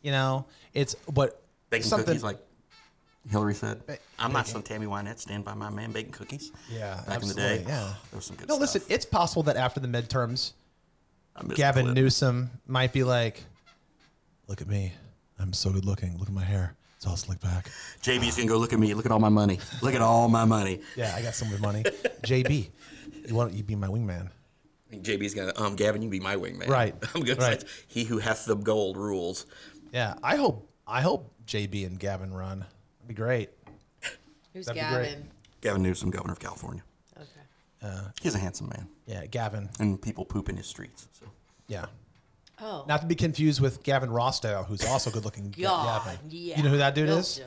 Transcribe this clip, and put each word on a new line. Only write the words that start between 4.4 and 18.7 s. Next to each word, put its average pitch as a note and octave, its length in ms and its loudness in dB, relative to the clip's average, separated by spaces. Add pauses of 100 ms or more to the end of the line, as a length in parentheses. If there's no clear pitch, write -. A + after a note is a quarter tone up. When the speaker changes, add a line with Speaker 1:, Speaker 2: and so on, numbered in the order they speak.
Speaker 1:
baking. A2+ 60 -6
Speaker 2:
some A2 100 -8
Tammy G#2+ 240 -6
Wynette G2+ 320 -6
stand G#2 260 -8
by G2+ 100 -8
my G#2 160 -8
man G#2+ 200 -8
baking A2 220 -6
cookies. - 400 -12 (180)
Speaker 1:
Yeah, G#2+ 240 -6
Speaker 2:
Back F#2 60 -8
in - 60 -12
the - 80 -4
Speaker 1:
absolutely, G2+ 280 -2
Speaker 2:
day, G2+ 240 0
Speaker 1:
yeah. G#2+ 280 -4 (160)
Speaker 2:
there G#2+ 60 -14
was G2 100 -10
some - 100 -12
good - 120 -14
Speaker 1:
No, D4+ 60 2
Speaker 2:
stuff. C4+ 60 2
Speaker 1:
listen, C#4 280 2
it's - 160 0
possible E3+ 400 2
that D3 120 4
after B2+ 240 0
the B2+ 80 -4
midterms, A#2+ 640 0 (840)
Speaker 2:
I - 80 -16
missed - 80 -6
the - 60 -2
Speaker 1:
Gavin C3+ 300 4
Speaker 2:
clip. B2 100 2
Speaker 1:
Newsom B2+ 540 4 (180)
might B2+ 240 2
be C3+ 100 4
like, A#2+ 400 2 (1040)
"Look G2+ 140 -8
at D#2 80 -8
me, G2 240 -2 (480)
I'm F#2+ 120 -2
so F#2+ 180 0
good F#2+ 140 2
looking. F#2+ 340 -2
Look F#2+ 100 -4
at G2 60 -4
my F#2+ 100 0
hair, F#2 320 0 (200)
it's - 120 -6
all F2+ 80 -2
slicked F#2 260 -6
back." F2+ 260 -2 (340)
Speaker 2:
J B2 160 2
B's A#2 180 2
gonna A#2 120 2
go, A2+ 100 6
"Look A2+ 140 2